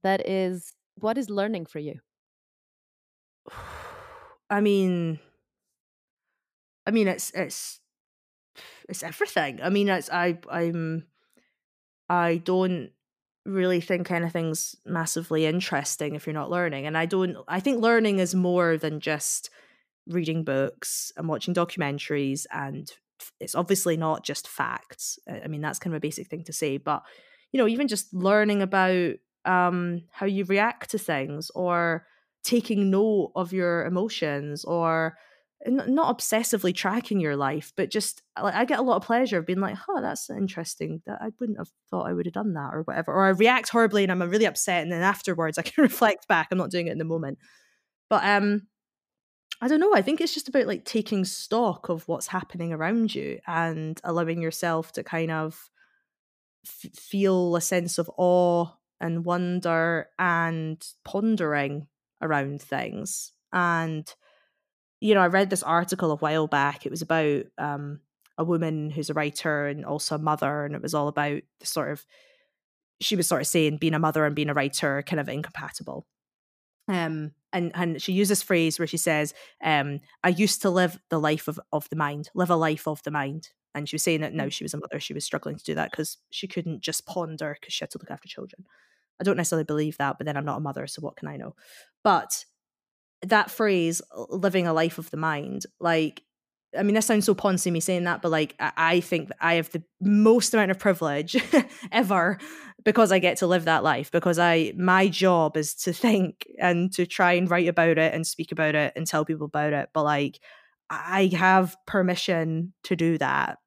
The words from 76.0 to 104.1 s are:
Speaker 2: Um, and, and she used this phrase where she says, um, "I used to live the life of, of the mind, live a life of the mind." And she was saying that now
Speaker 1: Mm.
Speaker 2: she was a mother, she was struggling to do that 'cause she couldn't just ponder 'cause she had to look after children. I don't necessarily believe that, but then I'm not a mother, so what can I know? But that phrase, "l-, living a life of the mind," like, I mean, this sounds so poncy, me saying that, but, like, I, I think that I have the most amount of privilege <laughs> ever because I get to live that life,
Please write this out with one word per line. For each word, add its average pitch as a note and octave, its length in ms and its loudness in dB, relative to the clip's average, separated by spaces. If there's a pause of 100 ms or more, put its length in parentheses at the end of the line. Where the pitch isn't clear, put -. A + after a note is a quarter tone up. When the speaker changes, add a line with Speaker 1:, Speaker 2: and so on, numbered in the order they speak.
Speaker 2:
Um, D#3+ 440 -2 (200)
and, F3 220 -2
and E3+ 280 -2
she - 100 -4
used F#3+ 180 2
this G3 140 0
phrase E3 340 2
where E3 100 -2
she E3+ 100 -6
says, D3+ 360 0 (300)
um, C#3+ 380 0 (220)
"I F3+ 60 4
used F#3 320 2
to G3+ 80 2
live F3+ 300 2 (100)
the E3 100 0
life D#3 280 0
of, D#3+ 120 -8 (120)
of D3+ 180 -4
the E3 60 -8
mind, D3 400 -4
live F3+ 140 2
a F3 60 6
life D#3 320 0
of D3+ 160 -6
the D3 80 -6
mind." D3 380 -6 (240)
And D3 160 -8
she - 60 -6
was D#3 80 -2
saying D#3+ 180 2
that D3+ 120 -6
now D3+ 120 -2
Speaker 1:
Mm. C#3+ 60 -6
Speaker 2:
she - 140 -8
was D3+ 80 -8
a D3 40 -8
mother, D3+ 220 -10
she - 140 -10
was - 120 -8
struggling - 300 -6
to - 80 -16
do - 100 -4
that - 180 -2
'cause - 260 -6 (120)
she - 180 -10
couldn't E3+ 340 -6
just - 260 -6
ponder D#3 520 -6
'cause - 140 -12
she - 100 -6
had - 80 -14
to - 60 -14
look - 140 -14
after D#3+ 160 -14
children. - 380 -16 (540)
I - 40 -6
don't F#3+ 140 2
necessarily E3 260 0
believe D3+ 340 -2
that, C#3 200 -2
but - 80 -8
then D3 120 -4
I'm C#3+ 80 -6
not C#3+ 120 -4
a C#3+ 40 -6
mother, C#3 240 -6
so - 160 -12
what C#3+ 140 -10
can D#3 120 -12
I C#3+ 100 -12
know? - 180 -12 (480)
But - 420 2 (760)
that G#3 280 2
phrase, F3 520 2 (120)
"l-, A2+ 160 -10
living F#3 380 2
a E3 60 2
life D#3+ 240 2
of E3 120 -12
the - 80 -8
mind," D#3 480 -4 (140)
like, D#3+ 420 0 (560)
I F#3+ 60 0
mean, G#3 120 2
this A3 100 2
sounds G#3 200 2
so G#3 80 4
poncy, F#3 380 0
me E3 80 0
saying F3 240 0
that, F3 180 -2
but, E3+ 100 0
like, D#3 280 0
I, C#3+ 160 -2
I E3 240 4
think E3+ 300 -2
that - 100 -12
I E3+ 140 2
have E3 180 0
the E3 100 -6 (200)
most G#3+ 520 6
amount G#3 180 4
of F#3 80 0
privilege E3 580 0 (300)
<laughs> - 260 -14
ever F#3+ 440 2 (460)
because G#3+ 300 6
I F#3+ 60 6
get F3 180 2
to F#3 100 2
live E3+ 180 2
that D#3+ 200 4
life, C#3+ 260 0